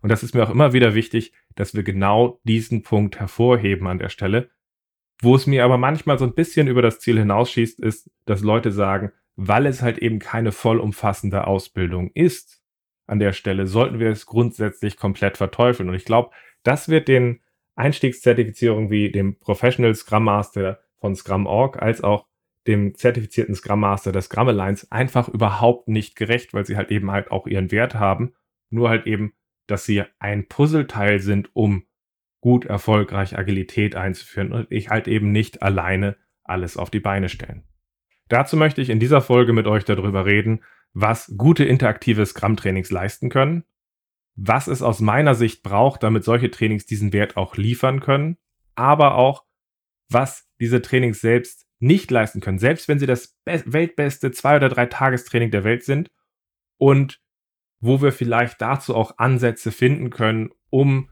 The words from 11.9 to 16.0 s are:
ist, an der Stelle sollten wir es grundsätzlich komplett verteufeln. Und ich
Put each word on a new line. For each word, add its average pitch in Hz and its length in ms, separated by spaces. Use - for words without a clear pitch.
ist, - 480
an 104 120
der 101 140
Stelle 95 340
sollten 113 320
wir 113 100
es 107 160
grundsätzlich 107 720
komplett 98 400
verteufeln. 101 540
Und 90 40
ich 92 120